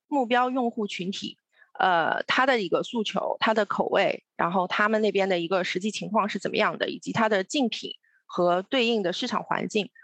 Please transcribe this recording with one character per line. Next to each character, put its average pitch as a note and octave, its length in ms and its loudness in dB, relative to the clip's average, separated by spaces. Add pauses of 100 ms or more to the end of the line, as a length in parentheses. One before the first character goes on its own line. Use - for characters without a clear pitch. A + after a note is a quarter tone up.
目 C4+ 200 0
标 B3 240 2
用 B3 200 0
户 A3 160 -4
群 F#3 240 -6
体， - 280 -10 (400)
呃， E3+ 460 2
他 - 200 2
的 B3+ 160 4
一 F3+ 80 -2
个 D#3+ 140 2
诉 A3+ 200 -4
求、 - 380 -4
他 A3 140 2
的 G#3+ 100 2
口 - 240 -2
味， - 340 2 (140)
然 E3+ 160 0
后 F#3 140 0
他 G#3 240 2
们 G#3+ 100 2
那 G#3+ 100 2
边 F#3+ 200 2
的 F3+ 80 2
一 E3+ 100 -4
个 F#3 160 0
实 - 160 -4
际 G#3 100 -2
情 F3+ 200 -8
况 G#3+ 180 2
是 G#3+ 100 -4
怎 - 120 -4
么 - 80 0
样 F#3+ 180 2
的， - 140 -2
以 - 80 -8
及 - 120 -8
他 A3 160 2
的 G3+ 160 2
竞 B3 280 -2
品 - 220 -8 (340)
和 F3 340 2
对 A#3+ 240 0
应 A3+ 180 0
的 F3 120 -2
市 B3+ 120 -6
场 - 160 -4
环 - 240 -4
境。 G3 240 -2 (140)